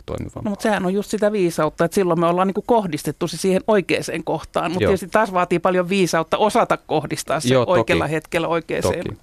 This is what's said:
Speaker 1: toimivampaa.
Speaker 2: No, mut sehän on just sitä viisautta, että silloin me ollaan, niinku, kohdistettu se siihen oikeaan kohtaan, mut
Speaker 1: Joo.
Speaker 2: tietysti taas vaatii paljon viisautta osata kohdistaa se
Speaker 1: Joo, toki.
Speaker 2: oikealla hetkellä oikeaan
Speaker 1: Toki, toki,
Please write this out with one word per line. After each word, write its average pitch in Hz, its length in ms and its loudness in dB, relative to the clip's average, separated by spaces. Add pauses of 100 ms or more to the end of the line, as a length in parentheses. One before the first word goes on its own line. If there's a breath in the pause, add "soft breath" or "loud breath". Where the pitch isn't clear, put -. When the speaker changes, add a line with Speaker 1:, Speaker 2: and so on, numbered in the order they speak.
Speaker 1:
toimivampaa. - 380 -8
Speaker 2:
No, 208 60 -4
mut 202 100 -8
sehän 196 260 0
on 185 80 -2
just 202 160 -4
sitä 208 220 0
viisautta, 170 520 0
että 165 100 -2
silloin 175 260 2
me 165 60 2
ollaan, 180 220 2
niinku, 196 180 -4
kohdistettu 175 600 0
se 165 80 -8
siihen 185 300 0
oikeaan 190 580 0
kohtaan, 156 480 -4
mut 180 80 -4
Speaker 1:
Joo. 202 80 4
Speaker 2:
tietysti 190 200 0
taas 196 240 0
vaatii 180 260 0
paljon 180 300 0
viisautta 175 500 0
osata 196 380 2
kohdistaa - 640 -4
se 131 140 2
Speaker 1:
Joo, 123 120 4
toki. 180 120 4
Speaker 2:
oikealla 165 280 0
hetkellä 156 420 -4
oikeaan 160 340 -4
Speaker 1:
Toki, 180 160 0
toki, - 240 -8